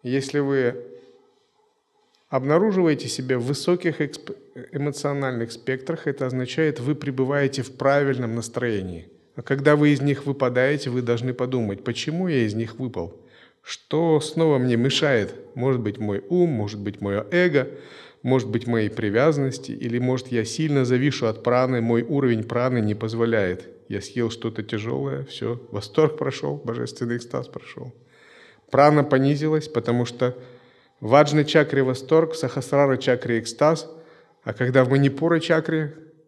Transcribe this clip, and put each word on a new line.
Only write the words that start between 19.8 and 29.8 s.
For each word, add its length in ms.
может, 300
я 180
сильно 400
завишу 400
от 160
праны, 400
мой 200
уровень 420
праны 360
не 140
позволяет. 720
Я 100
съел 300
что-то 320
тяжёлое, 640
всё, 360
восторг 460
прошёл, 480
божественный 540
экстаз 300
прошёл. 440
Прана 340
понизилась, 640
потому 380